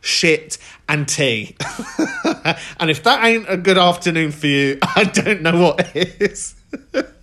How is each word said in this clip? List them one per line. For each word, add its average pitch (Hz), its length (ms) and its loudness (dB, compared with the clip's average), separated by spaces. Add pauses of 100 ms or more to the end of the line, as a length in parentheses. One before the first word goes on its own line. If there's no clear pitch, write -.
shit, - 560 0 (300)
and 147 200 -2
tea. 117 540 -2
<laughs> - 40 -8 (1120)
And 170 100 -2
if 151 140 -2
that 240 200 4
ain't 226 240 2
a 190 100 -2
good 185 200 2
afternoon 175 540 2
for 147 160 -6
you, 139 320 0
<laughs> - 160 -2
I 202 80 4
don't 196 380 0
know 165 200 2
what 175 340 2
is. 185 600 -4 (380)
<laughs> - 300 -6